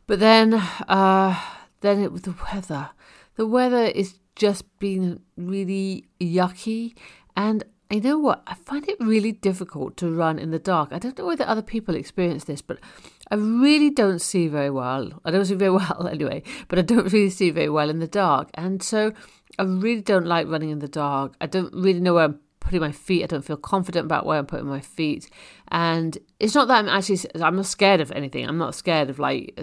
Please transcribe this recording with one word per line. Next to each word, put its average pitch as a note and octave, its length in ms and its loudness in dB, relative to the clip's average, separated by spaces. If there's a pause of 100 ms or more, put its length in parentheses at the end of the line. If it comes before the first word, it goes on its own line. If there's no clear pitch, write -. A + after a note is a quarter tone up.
But G3+ 120 0
then, A3 340 8
uh, F#3+ 840 2 (420)
then G3+ 200 2
it G3 100 -2
was F3+ 120 -10
the F3+ 120 -8 (160)
weather. D#3 380 -8 (460)
The A3 100 0
weather B3 380 2
is - 360 -2 (160)
just G3+ 280 2 (160)
been F#3 420 -2 (160)
really F#3+ 680 -4 (140)
yucky, F3+ 760 -2 (420)
and G#3+ 280 0 (260)
you G#3 120 -2
know C#4 160 2
what? C#4+ 300 0
I - 80 -10
find D4 340 -8
it G#4 100 -6
really A3 320 2
difficult F#3 680 -6
to F3 120 -2
run D#3+ 300 0
in D#3+ 120 -6
the D#3+ 80 -4
dark. D#3+ 320 0
I E3 80 -8
don't B3 180 -8
know F4+ 100 -8
whether E4+ 180 -2
other A3 160 -2
people A3 340 -4
experience F3 500 -4
this, C#3+ 160 -8
but - 180 -12 (500)
I G#3 60 -2
really C4+ 560 4
don't G3+ 280 2
see E3+ 280 0
very C#3+ 240 0
well. C3 520 -4
I E3 80 -2
don't F#3+ 140 2
see F#3 80 -2
very F#3+ 180 2
<laughs> - 0 -
well F3+ 400 0
anyway, D3+ 320 -4 (240)
but F3+ 120 2
I - 20 4
don't F#3+ 320 2
really G#3 160 4
see F#3 220 0
very D3+ 180 0
well D3+ 200 0
in D#3+ 100 -4
the E3 80 -4
dark. E3 480 0
And F#3 260 -4
so G#3+ 320 0 (460)
I G3 40 0
really G3 380 0
don't F#3 240 2
like E3+ 220 0
running D#3 220 -4
in D3+ 100 -6
the C#3+ 80 -8
dark. C#3+ 520 -4
I D#3+ 60 -4
don't F#3 280 -4
really F#3 260 2
know F3+ 160 4
where E3 100 6
I'm D3 140 -2 (260)
putting F3+ 160 0
my D3+ 100 -2
feet. F3 320 -2
I - 40 -4
don't D3 160 -4
feel D3+ 140 -8
confident F3+ 480 -2
about D3+ 200 -2
where D#3 140 0
I'm C#3+ 80 -4
putting C#3+ 200 -8
my C#3 140 -6
feet. - 480 -4 (400)
And E3 480 0 (220)
it's G#3+ 160 0
not C#4 120 6
that B3 120 4
I'm G#3 100 0
actually, F#3+ 300 0 (220)
I'm E3+ 140 2
not F#3+ 120 -2
scared G3 340 4
of C#3+ 100 -4
anything. C3+ 360 -6
I'm D#3 100 -4
not C#3 180 -4
scared D3 340 0
of, C#3 100 -10
like, C3+ 420 -2